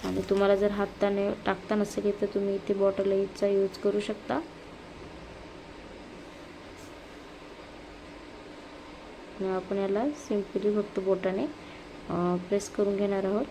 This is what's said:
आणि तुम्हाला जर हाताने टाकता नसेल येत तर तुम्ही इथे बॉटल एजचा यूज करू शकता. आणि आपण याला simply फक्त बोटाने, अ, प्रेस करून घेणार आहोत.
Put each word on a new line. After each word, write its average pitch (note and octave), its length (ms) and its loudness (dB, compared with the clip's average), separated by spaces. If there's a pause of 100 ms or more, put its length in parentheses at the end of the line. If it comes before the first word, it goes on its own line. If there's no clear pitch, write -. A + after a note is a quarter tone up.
आणि F#3+ 260 0
तुम्हाला G3 260 8
जर G3+ 140 4
हाताने G3+ 600 2 (160)
टाकता G3 280 0
नसेल G#3 300 2
येत G3+ 160 4
तर G3+ 60 4
तुम्ही G3+ 280 0
इथे G3 200 0
बॉटल G3 380 4
एजचा G3 340 2
यूज G3 320 4
करू G#3 220 4
शकता. G#3+ 340 -4 (4000)
आणि F#3+ 80 2
आपण F#3 280 0
याला G3 280 2
simply G#3 800 2
फक्त G3+ 180 -2
बोटाने, F#3+ 440 2 (640)
अ, F3 280 2
प्रेस G3 340 0
करून G3+ 260 2
घेणार G3 280 2
आहोत. G#3 260 2